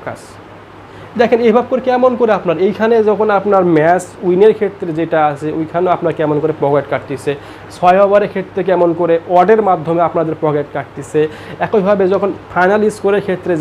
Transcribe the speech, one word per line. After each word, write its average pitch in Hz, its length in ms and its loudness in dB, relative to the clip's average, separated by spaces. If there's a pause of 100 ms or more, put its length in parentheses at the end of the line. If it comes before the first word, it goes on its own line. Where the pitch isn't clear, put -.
কাজ। 113 140 -12 (1000)
দেখেন 226 180 2 (100)
এভাবে 240 220 2
করে 247 180 -2
কেমন 254 300 2
করে 226 200 2
আপনার 165 260 -2
এইখানে 214 300 0 (140)
যখন 208 180 0 (120)
আপনার 196 240 2 (120)
ম্যাচ 170 280 2 (240)
উইনের 196 320 4
ক্ষেত্রে 196 300 -6 (100)
যেটা 160 200 -2 (120)
আছে, 143 160 -8 (120)
ওইখানেও 175 380 -2
আপনার 165 220 -2
কেমন 151 240 0
করে 156 100 -2 (100)
পকেট 143 280 0
কাটতেছে, 135 400 -6 (440)
ছয় 180 300 4
ওভারের 202 280 2
ক্ষেত্রে 190 360 -6
কেমন 175 200 2 (100)
করে 165 160 2 (220)
অডের 208 320 4
মাধ্যমে 165 400 -2
আপনাদের 160 340 -2
পকেট 147 320 -2
কাটতেছে, 143 460 -4 (440)
একইভাবে 196 380 0 (100)
যখন 196 160 0 (240)
ফাইনাল 190 280 2 (140)
স্কোরের 202 320 0
ক্ষেত্রে 180 340 -4